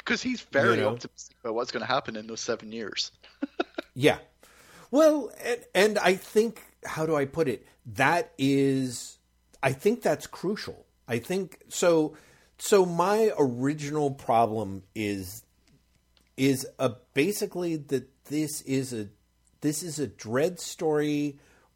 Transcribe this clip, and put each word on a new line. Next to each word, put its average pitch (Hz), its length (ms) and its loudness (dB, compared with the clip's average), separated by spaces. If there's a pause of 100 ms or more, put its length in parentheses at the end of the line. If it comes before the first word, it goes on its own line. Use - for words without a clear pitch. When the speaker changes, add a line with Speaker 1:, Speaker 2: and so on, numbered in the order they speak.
Speaker 1:
'Cause 240 160 -2
he's 247 180 -6
very 139 360 2
Speaker 2:
You - 80 -
know? 107 80 2
Speaker 1:
optimistic - 520 -14
about 113 100 -4
what's 120 180 -4
gonna 113 120 -6
happen 127 320 -2
in 107 100 -12
those 113 140 -12
seven 110 320 -6
years. 113 400 -8 (300)
<laughs> 285 80 -6 (420)
Speaker 2:
Yeah. 127 240 4 (760)
Well, 302 400 4 (140)
and, 240 160 -4 (140)
and 208 240 4
I 185 160 4
think, 220 480 0 (240)
how 160 180 -4
do 156 100 0
I 139 120 2
put 147 220 0
it? 107 180 -4 (180)
That 139 540 2
is, 135 800 0 (440)
I 135 100 2
think 233 280 0
that's 156 260 0
crucial. - 600 -8 (200)
I 117 120 -2
think, 185 400 -6 (100)
so, 160 480 2 (400)
so 190 300 4
my 196 520 2
original 143 760 0
problem 110 720 0 (100)
is, 101 480 -4 (960)
is 131 280 2 (120)
a, 127 140 0 (200)
basically 180 640 0
that 135 320 -4 (180)
this 147 360 -4
is 131 320 -4
a, 104 140 -6 (520)
this 151 220 -2
is 156 160 -8
a 139 100 -2
Dredd 135 520 -2
story 147 760 -2 (400)